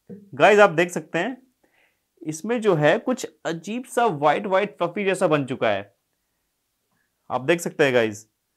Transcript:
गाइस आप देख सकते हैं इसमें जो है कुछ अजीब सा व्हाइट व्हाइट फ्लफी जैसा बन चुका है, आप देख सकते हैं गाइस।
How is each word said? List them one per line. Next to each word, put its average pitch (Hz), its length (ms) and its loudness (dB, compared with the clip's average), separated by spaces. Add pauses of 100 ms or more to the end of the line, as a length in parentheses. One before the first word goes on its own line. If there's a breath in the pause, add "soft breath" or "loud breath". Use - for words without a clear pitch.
(360)
गाइस 190 240 6
आप 202 100 8
देख 175 220 0
सकते 165 280 -6
हैं 247 220 -6 (800)
इसमें 208 400 -6
जो 202 140 2
है 151 240 4
कुछ - 280 -6 (180)
अजीब 202 400 -8
सा 240 200 -2
व्हाइट 156 420 0
व्हाइट 196 300 -2
फ्लफी 175 280 -4
जैसा 190 220 0
बन 147 180 0
चुका 120 240 -2
है, 101 260 -4 (1300)
आप 123 120 -4
देख 170 200 -2
सकते 160 240 -2
हैं 131 80 0
गाइस। 110 340 0 (300)